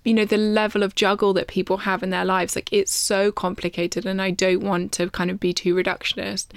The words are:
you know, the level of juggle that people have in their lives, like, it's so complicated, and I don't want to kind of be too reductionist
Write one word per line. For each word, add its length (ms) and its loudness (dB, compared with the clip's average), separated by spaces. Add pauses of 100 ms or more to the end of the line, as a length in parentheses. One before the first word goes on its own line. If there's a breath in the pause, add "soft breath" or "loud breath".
you 120 4
know, 100 4
the 120 2
level 440 2
of 140 0
juggle 380 4
that 120 0
people 320 -2
have 240 -2
in 80 -2
their 160 -2
lives, 300 0
like, 180 -8
it's 180 2
so 400 2
complicated, 760 -4
and 120 -2
I 120 0
don't 320 2
want 300 -2
to 180 -2
kind 180 -2
of 100 -4
be 140 0
too 220 0
reductionist 800 -4